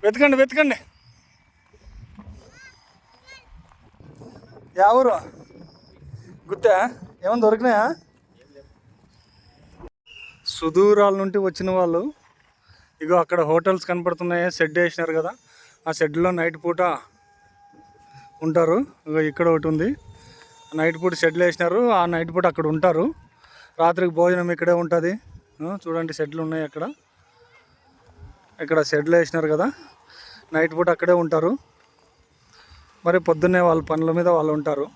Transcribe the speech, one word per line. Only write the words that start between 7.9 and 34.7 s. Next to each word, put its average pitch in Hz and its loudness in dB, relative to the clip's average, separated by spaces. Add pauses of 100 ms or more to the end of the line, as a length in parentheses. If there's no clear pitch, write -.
సుదూరాల 202 4
నుండి 196 -2
వచ్చిన 185 -4
వాళ్ళు, 170 0 (1000)
ఇగో 165 0
అక్కడ 175 0
హోటల్స్ 170 0
కనపడుతున్నాయి, 175 -2 (120)
షెడ్ 160 -2
వేసినారు 165 -2
కదా, 165 -4 (540)
ఆ 165 -4
షెడ్లో 165 0 (100)
నైట్ 160 -4
పూట 170 -2 (1600)
ఉంటారు. 165 2 (300)
ఇగో 156 0
ఇక్కడ 170 0
ఒకటి 160 0
ఉంది, 160 -2 (920)
నైట్ 160 0
పూట 180 0
షెడ్లు 165 2
వేసినారు, 175 0 (180)
ఆ 175 4 (120)
నైట్ 165 -4
పూట 180 0
అక్కడ 156 -4
ఉంటారు. 165 2 (760)
రాత్రికి 170 0
భోజనం 175 2
ఇక్కడే 170 2 (100)
ఉంటుంది. 170 0 (520)
ఆ, 180 -8
చూడండి, 165 -6
షెడ్లు 156 -6
ఉన్నాయి 160 -6
అక్కడ, 156 -10 (1800)
ఇక్కడ 156 0 (120)
షెడ్లు 151 0
వేసినారు 160 0
కదా, 175 0 (880)
నైట్ 160 0
పూట 175 2
అక్కడే 175 2
ఉంటారు. 160 0 (1600)
మరి 175 4 (100)
పొద్దున్నే 180 2
వాళ్ళ 165 2 (100)
పనుల 160 -2
మీద 175 2
వాళ్ళు 156 0
ఉంటారు. 147 -4